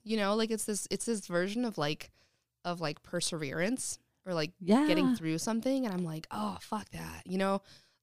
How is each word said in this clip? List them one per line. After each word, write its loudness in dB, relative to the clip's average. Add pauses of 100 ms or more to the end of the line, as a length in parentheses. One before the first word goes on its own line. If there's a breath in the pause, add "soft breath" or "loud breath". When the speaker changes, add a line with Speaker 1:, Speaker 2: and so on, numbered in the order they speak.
Speaker 1:
You 0
know, 2
like, 2
it's -2
this, -2
it's -2
this -2
version 0
of, -4
like, -2 (540)
of, -4
like, -4
perseverance -2 (260)
or, -6
like, 0 (120)
getting 6
Speaker 2:
Yeah. 4
Speaker 1:
through 0
something, 0
and -2
I'm 0
like, -6
"Oh, -4
fuck -8
that," -10
you -2
know? 2 (420 soft breath)